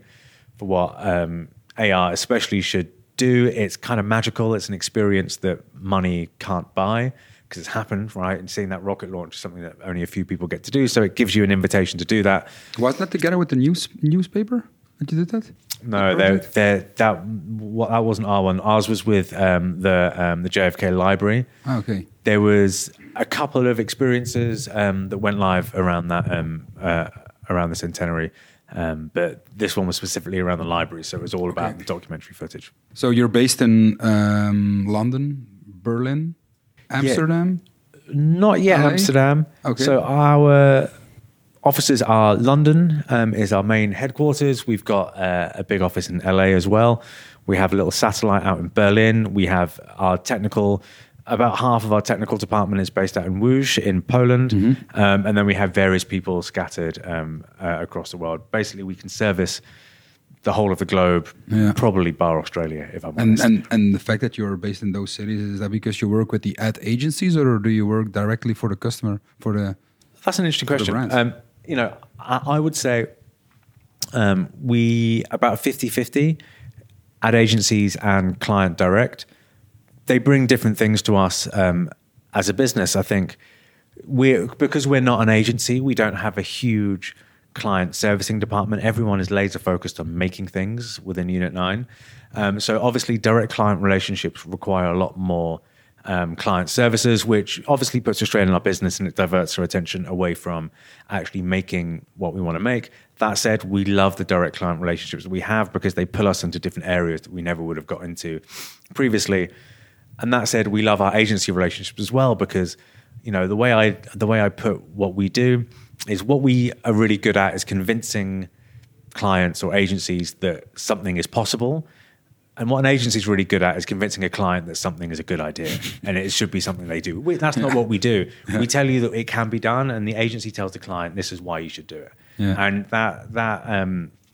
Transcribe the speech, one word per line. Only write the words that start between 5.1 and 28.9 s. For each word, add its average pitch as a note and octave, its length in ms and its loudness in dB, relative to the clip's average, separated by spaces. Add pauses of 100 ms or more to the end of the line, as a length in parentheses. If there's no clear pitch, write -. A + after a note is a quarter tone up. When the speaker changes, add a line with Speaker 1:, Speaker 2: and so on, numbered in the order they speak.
Speaker 1:
that F2+ 220 -4 (160)
money F#2 540 -2 (100)
can't F2+ 340 -6
buy A2+ 400 -2 (360)
'cause - 100 -16
it's D#2+ 80 -16
happened, G#2+ 480 -8
right? F#2 240 -4
And F#2 100 -16
seeing G2 200 -6
that F#2 140 -10
rocket G2 280 -8
launch F2 240 -12
is - 60 -16
something F2 200 -14
that E2 220 -16
only F2 180 -6
a E2 60 -4
few F2+ 180 -6
people F2 220 -6
get D#2+ 160 -8
to - 80 -14
do. C3+ 160 2
So A2+ 160 2
it F#2+ 120 0
gives G2+ 200 2
you G#2+ 80 4
an G2 80 4
invitation F#2 480 2
to F2 60 -8
do G#2+ 180 2
that. F#2+ 240 2 (300)
Speaker 2:
Wasn't B2 220 0
that F3+ 120 -4
together F3 260 0
with E3+ 120 0
the C#3+ 60 0
news-, C#3+ 340 0 (120)
newspaper G3+ 640 0 (360)
that C#3 120 -6
you D#3 60 -2
did E3+ 120 -2
that? A3 220 -6 (300)
Speaker 1:
No, G2+ 280 2
Speaker 2:
That F#2 80 2
Speaker 1:
there, F#2+ 120 4
Speaker 2:
project? G2 240 0
Speaker 1:
there, G2+ 320 2 (120)
that, G2 280 2
what, G#2+ 640 -6
that A2+ 160 2
wasn't G#2+ 220 -2
our G2+ 160 2
one. F#2 160 2
Ours G#2+ 280 2
was A2 180 -2
with, G2+ 280 2
um, F2+ 480 0
the, F2+ 340 2
um, F2 280 -2
the F#2+ 60 -4
J G2+ 120 0
F F2+ 160 0
K F#2+ 140 0
Library. G2 540 2 (200)
Speaker 2:
Ah, C3 120 -2
okay. G2 280 -4 (200)
Speaker 1:
There G#2 160 4
was G2+ 500 4 (240)
a - 100 -2
couple C#3 400 -2
of A#2+ 140 0
experiences, A#2+ 920 -2
um, G2 380 -2
that G2+ 80 -6
went G2+ 220 -2
live F#2 340 0
around F2 360 -2
that, E2+ 220 -2
um, D#2+ 360 -6 (120)
uh, E2+ 300 -2 (400)
around F2 220 -2
the E2 40 -8
centenary. E2+ 540 -6 (440)
Um, D#2+ 420 -6